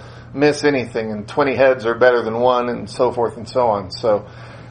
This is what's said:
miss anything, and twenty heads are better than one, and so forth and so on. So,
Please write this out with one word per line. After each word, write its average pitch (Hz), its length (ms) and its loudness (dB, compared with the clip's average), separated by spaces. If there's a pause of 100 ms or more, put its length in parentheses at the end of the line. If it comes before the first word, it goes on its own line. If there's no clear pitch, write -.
(320)
miss 147 320 2
anything, 120 460 -2
and 104 180 -8
twenty 139 280 0
heads 131 300 4
are 117 120 0
better 123 240 6
than 110 180 -4
one, 123 280 2
and 117 200 -6
so 123 240 0
forth 117 240 -2
and 107 120 -14
so 123 180 0
on. 101 240 -2
So, - 360 0 (440)